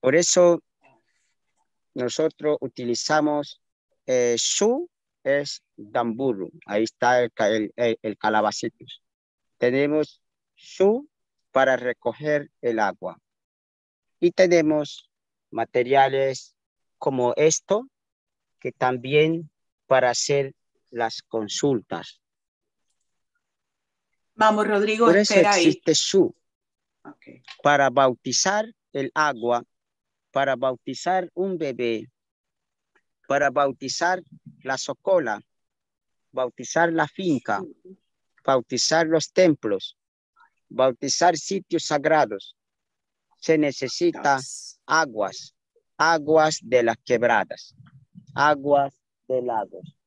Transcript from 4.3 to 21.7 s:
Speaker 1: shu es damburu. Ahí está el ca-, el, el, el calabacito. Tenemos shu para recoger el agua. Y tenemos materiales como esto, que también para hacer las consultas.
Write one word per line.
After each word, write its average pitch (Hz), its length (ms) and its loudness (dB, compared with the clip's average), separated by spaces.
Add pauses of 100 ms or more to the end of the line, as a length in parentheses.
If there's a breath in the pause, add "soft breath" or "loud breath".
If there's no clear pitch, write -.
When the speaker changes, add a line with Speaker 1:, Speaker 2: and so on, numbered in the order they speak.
Speaker 1:
shu 247 540 -2 (340)
es 143 380 -4 (140)
damburu. 113 720 -4 (160)
Ahí 104 160 -2
está 123 400 0
el 120 100 -4
ca-, 110 160 -2
el, 107 280 -2
el, 117 260 -2
el 107 160 -8
calabacito. 107 680 -2 (760)
Tenemos 147 640 -2 (360)
shu 226 520 0 (440)
para 131 240 2
recoger 131 760 -4 (100)
el 117 200 -2
agua. 90 380 -4 (1040)
Y - 120 2
tenemos 160 760 0 (420)
materiales 135 1040 0 (420)
como 123 380 -2
esto, 196 500 0 (720)
que 131 140 -10
también 151 800 0 (360)
para 127 240 4
hacer 135 440 -2 (360)
las 117 320 -6
consultas. 107 1000 -6 (2250)